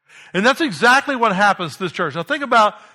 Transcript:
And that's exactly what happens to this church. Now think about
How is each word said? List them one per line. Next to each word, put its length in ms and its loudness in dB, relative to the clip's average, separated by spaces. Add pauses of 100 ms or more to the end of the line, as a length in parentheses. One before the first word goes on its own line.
(340)
And 100 0
that's 160 2
exactly 560 2
what 180 0
happens 420 0
to 80 -8
this 80 -6
church. 220 -6
Now 80 -6
think 200 -6
about 320 2 (200)